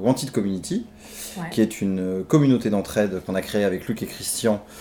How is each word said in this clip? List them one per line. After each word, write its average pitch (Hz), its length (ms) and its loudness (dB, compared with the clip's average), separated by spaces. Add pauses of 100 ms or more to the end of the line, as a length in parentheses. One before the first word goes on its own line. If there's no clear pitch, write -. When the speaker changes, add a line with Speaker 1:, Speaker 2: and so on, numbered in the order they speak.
Speaker 1:
Wanted 131 300 2
Community, 101 560 -2 (500)
Speaker 2:
Ouais. 180 140 -8
Speaker 1:
qui 117 120 2
est - 180 0
une 95 440 -2
communauté 135 440 4
d'entraide 101 560 0
qu'on 95 100 -4
a 95 60 0
créée 104 240 0
avec 92 240 0
Luc 110 140 -4
et 104 40 -2
Christian - 560 -2 (180)